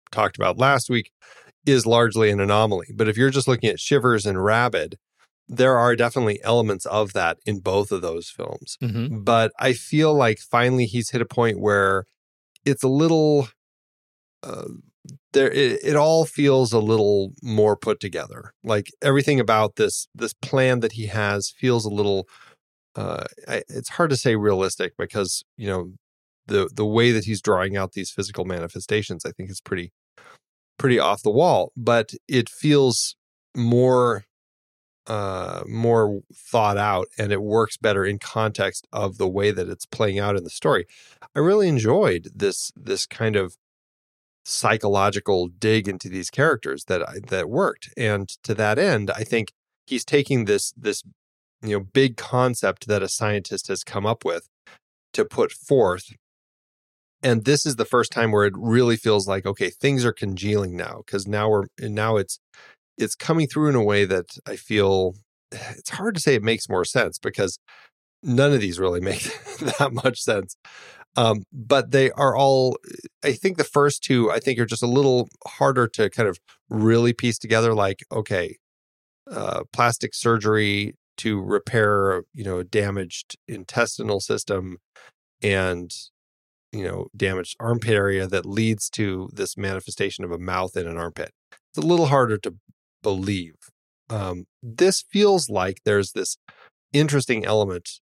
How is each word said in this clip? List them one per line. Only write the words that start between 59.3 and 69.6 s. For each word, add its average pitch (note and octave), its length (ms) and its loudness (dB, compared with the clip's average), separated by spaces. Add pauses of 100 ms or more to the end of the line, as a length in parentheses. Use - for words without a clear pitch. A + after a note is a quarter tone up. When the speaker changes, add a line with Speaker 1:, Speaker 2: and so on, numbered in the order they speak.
Speaker 1:
okay, G2+ 260 -2
things C#3 340 0
are A#2 80 2
congealing G2 640 -4
now, F2+ 300 -10
'cause G2 200 -6
now G#2 240 -2
we're, G2+ 140 2 (160)
now A2 360 -2
it's, G2 220 -2 (580)
it's - 200 -4
coming D#3+ 320 0
through D3+ 220 0
in C#3 40 2
a A#2+ 80 4
way G2+ 220 4
that F#2 220 -2 (200)
I F#2+ 100 -10
feel, G2 580 0 (180)
<sighs> - 180 -20
it's - 400 -14
hard G#3 240 -6
to E3 60 -6
say C#3+ 140 4
it G#2+ 80 0
makes A2 260 -2
more F#2 160 0
sense F#2 340 -2
because - 400 -4 (640)
none C3+ 300 4
of C3 80 4
these F2+ 180 -4
really F2+ 220 0
<laughs> - 20 -6
make F#2+ 220 -4 (540)